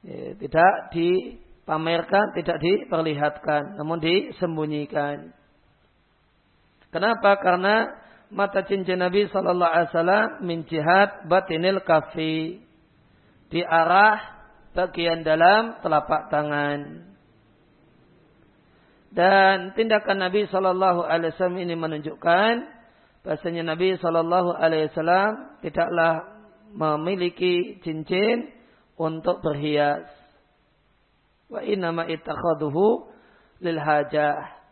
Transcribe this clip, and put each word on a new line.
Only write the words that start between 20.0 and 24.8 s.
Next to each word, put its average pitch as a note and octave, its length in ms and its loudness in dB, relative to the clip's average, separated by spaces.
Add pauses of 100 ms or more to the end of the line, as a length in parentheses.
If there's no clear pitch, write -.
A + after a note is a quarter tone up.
Nabi F#3+ 240 0
sallallahu F#3 560 2
alaihi D#3+ 320 -2
wasallam F3+ 240 -2
ini F3 160 -6
menunjukkan E3 760 0 (680)
bahasanya E3 560 -6
Nabi F#3 240 0
sallallahu E3+ 560 0
alaihi D#3 320 2